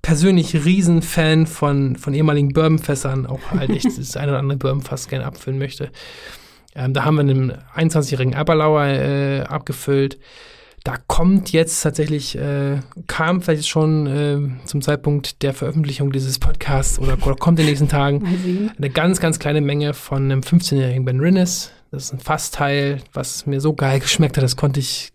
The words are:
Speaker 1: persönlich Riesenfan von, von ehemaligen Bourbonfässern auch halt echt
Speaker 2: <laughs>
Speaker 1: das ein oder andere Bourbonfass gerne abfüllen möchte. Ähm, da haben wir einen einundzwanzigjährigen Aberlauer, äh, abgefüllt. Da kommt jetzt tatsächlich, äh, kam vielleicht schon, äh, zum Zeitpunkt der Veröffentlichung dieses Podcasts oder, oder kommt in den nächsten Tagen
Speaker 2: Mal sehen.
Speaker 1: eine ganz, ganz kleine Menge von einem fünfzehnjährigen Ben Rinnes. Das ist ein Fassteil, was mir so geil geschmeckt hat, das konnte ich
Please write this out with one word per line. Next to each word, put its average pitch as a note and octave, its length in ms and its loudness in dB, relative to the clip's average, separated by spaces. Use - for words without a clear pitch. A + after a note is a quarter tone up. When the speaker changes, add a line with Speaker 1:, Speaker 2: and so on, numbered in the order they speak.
Speaker 1:
persönlich E3 600 2
Riesenfan E3 800 4
von, C#3+ 500 0
von C#3 180 -6
ehemaligen D3 380 2
Bourbonfässern C#3+ 760 0
auch C3 240 -8
halt D#3 200 -2
echt G#3+ 160 0
Speaker 2:
<laughs> - 120 -2
Speaker 1:
das - 180 -10
ein C#3+ 120 -4
oder C#3 100 0
andere C#3 200 -2
Bourbonfass C3 500 -4
gerne C3 180 -6
abfüllen C3+ 320 -8
möchte. C3+ 320 -8
Ähm, C3 180 -4
da C3+ 120 0
haben D#3 120 4
wir D3+ 40 2
einen C3+ 320 2
einundzwanzigjährigen D3 600 0
Aberlauer, D3+ 500 2
äh, C#3 580 0
abgefüllt. C#3 760 -2
Da B2+ 140 -6
kommt F#3+ 460 4
jetzt D#3+ 300 2
tatsächlich, D3+ 540 -2
äh, C#3 440 -2
kam E3+ 340 0
vielleicht D#3 280 0
schon, D#3 380 2
äh, C#3+ 600 -2
zum C#3+ 160 -4
Zeitpunkt D3 600 -2
der C#3 120 -2
Veröffentlichung C#3 580 -2
dieses C3 260 -2
Podcasts - 600 2
oder, C3+ 260 2
oder C3+ 120 2
kommt E3+ 220 4
in D#3+ 60 4
den D3+ 60 4
nächsten C#3+ 180 2
Tagen C#3+ 340 2
Speaker 2:
Mal F3+ 140 0
sehen. F#3 400 -2
Speaker 1:
eine C#3 140 -4
ganz, F3 300 2
ganz D#3+ 180 0
kleine D3+ 240 0
Menge D3 320 -2
von C3+ 300 -4
einem C3+ 180 0
fünfzehnjährigen C3 640 0
Ben B2+ 140 0
Rinnes. F3+ 500 2
Das C3+ 140 -10
ist - 80 -10
ein B2+ 80 -8
Fassteil, C#3+ 800 -2
was - 320 -8
mir C#3 160 -2
so D3+ 100 2
geil C#3 280 0
geschmeckt C#3+ 360 0
hat, C3+ 80 2
das B2+ 120 0
konnte C#3 240 0
ich - 340 -8